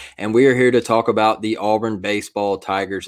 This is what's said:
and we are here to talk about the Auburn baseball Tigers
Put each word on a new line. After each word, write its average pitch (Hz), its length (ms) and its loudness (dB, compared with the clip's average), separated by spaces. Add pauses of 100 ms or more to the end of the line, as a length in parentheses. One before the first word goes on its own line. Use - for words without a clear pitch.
(180)
and 107 160 -6
we 131 140 6
are 127 80 4
here 127 160 4
to 123 100 2
talk 113 260 0
about 107 340 2
the 110 160 -4
Auburn 107 420 -2
baseball 101 580 -4
Tigers 95 500 -6